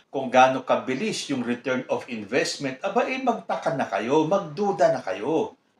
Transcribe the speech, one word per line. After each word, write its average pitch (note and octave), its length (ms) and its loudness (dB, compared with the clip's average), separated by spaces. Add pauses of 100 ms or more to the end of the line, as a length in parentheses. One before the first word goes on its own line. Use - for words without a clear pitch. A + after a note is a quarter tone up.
kung C3 220 -4
gaano B2+ 340 6
kabilis C3 640 -2
yung B2 160 -2
return B2 460 -2
of A#2+ 180 -4
investment, B2+ 720 -4
aba, A3 240 0
eh, C4+ 160 -4
magtaka G#3+ 560 -2
na A#2 80 0
kayo, B2 400 2
magduda F3+ 640 2
na - 160 -2
kayo. A2 480 -2 (260)